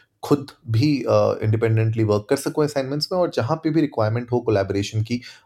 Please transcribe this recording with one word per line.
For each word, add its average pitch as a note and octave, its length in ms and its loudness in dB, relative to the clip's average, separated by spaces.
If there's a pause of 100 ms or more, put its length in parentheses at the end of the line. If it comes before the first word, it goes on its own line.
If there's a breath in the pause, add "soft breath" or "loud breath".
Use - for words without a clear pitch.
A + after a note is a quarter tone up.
(220 loud breath)
खुद C#3 280 0 (180)
भी, C3 340 0
अ, G#2 400 2
इंडिपेंडेंटली A2+ 640 2
वर्क G#2 260 0
कर C#3 60 4
सकूँ D3+ 280 -2
असाइनमेंट्स C#3+ 480 -4
में, F#3 60 -2
और E3+ 120 0
जहाँ C3 260 -2
पे D#3+ 140 -4
भी D#3+ 100 2
रिक्वायरमेंट A#2+ 520 0
हो B2 80 2
कोलैबोरेशन G2+ 640 0
की, A#2+ 200 -4 (240 loud breath)